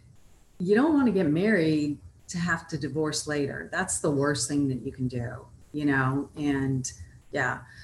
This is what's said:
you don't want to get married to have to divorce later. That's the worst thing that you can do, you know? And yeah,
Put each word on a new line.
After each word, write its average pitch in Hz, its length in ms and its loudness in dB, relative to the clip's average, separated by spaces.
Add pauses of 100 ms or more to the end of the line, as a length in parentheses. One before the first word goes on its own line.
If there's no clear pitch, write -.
(600)
you 185 160 2
don't 302 180 4
want 269 140 4
to 214 40 4
get 170 160 2
married 156 680 2 (320)
to 180 80 -8
have 170 320 -2
to 160 80 -6
divorce 147 500 -4
later. 147 440 -2
That's 185 280 -4
the 165 120 0
worst 139 360 2
thing 143 220 0
that 123 160 -4
you - 60 -6
can 127 160 -2
do, 123 380 -6 (280)
you 147 120 -2
know? 139 520 2
And 135 520 -2 (420)
yeah, 131 280 -2 (240)